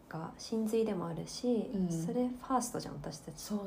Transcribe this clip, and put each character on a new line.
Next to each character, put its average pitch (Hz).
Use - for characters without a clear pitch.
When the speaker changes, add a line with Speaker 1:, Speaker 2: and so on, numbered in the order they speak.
Speaker 1:
が 165
真 220
髄 220
で 214
も 170
あ 165
る 170
し、 240
Speaker 2:
う 202
ん。 180
Speaker 1:
そ 165
れ 247
フ 247
ァ 269
ー 233
ス -
ト -
じ -
ゃ -
ん、 -
私 -
た -
ち。 151
Speaker 2:
そ -
う 208